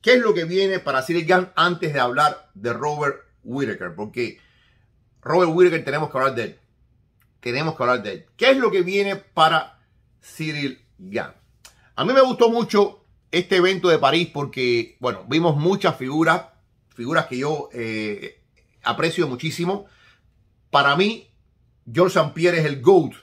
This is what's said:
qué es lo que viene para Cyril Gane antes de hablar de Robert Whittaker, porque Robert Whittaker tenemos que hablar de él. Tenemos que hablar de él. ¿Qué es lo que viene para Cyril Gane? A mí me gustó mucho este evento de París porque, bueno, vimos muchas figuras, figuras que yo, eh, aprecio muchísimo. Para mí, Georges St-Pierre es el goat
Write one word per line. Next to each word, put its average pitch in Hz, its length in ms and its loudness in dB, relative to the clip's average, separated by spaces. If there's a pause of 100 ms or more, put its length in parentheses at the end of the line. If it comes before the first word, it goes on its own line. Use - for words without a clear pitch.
qué 233 140 4
es 247 60 6
lo 220 120 2
que 170 120 0
viene 190 340 0
para 131 240 -2
Cyril 165 240 -2
Gane 185 300 2
antes 170 360 0
de 143 60 -2
hablar 131 560 0
de 110 180 -4
Robert 143 520 -4 (180)
Whittaker, 107 540 -6
porque 104 420 -8 (840)
Robert 165 320 0
Whittaker 165 320 4
tenemos 143 240 -4
que - 80 -8
hablar 131 200 0
de 117 80 -4
él. - 160 -14 (800)
Tenemos 147 360 -4
que 131 60 -4
hablar 123 220 0
de 101 80 -6
él. - 140 -14 (100)
¿Qué 254 160 2
es 269 60 2
lo 233 120 2
que 185 120 0
viene 196 340 -2
para 165 640 0 (420)
Cyril 147 640 -8 (120)
Gane? 113 360 -10 (600)
A 127 80 -2
mí 214 80 0
me 262 80 6
gustó 247 280 4
mucho 214 580 0 (260)
este 180 240 0
evento 185 320 2
de 160 100 4
París 147 340 2
porque, 127 680 -4
bueno, 98 280 -6
vimos 156 280 0
muchas 185 400 0
figuras, 160 480 0 (500)
figuras 151 320 -4
que 127 120 -8
yo, 147 340 -6
eh, 110 680 -10 (440)
aprecio 160 420 -2
muchísimo. 170 600 -6 (840)
Para 139 240 2
mí, 208 400 -2 (580)
Georges 175 240 2
St-Pierre 160 440 0
es 156 60 0
el 139 140 -4
goat 151 420 4